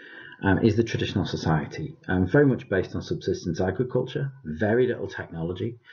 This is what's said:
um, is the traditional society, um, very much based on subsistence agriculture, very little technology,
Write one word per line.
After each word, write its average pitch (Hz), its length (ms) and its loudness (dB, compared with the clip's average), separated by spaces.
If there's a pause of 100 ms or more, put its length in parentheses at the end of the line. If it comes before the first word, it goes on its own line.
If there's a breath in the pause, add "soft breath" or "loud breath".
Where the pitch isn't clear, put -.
(420 loud breath)
um, 95 160 4
is 104 180 4
the 113 80 4
traditional - 400 -2
society, 78 720 -2 (100)
um, 92 200 2
very 147 180 6
much 127 240 2
based 92 260 0
on 92 60 -4
subsistence 90 600 -4
agriculture, 127 680 -2 (140)
very 104 420 2
little 107 220 -4
technology, 92 720 -8 (140 loud breath)